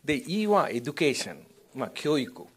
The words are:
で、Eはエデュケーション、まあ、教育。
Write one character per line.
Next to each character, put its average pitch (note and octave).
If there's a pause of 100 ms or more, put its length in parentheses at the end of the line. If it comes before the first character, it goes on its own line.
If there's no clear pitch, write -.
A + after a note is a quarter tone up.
で、 C#3
E G#3+
は G3+
エ A#2
デ B2+
ュ C#3+
ケ D3+
ー A#2+
シ -
ョ D#2+
ン、 D2 (280)
ま B2+
あ、 -
教 D3+
育。 - (120)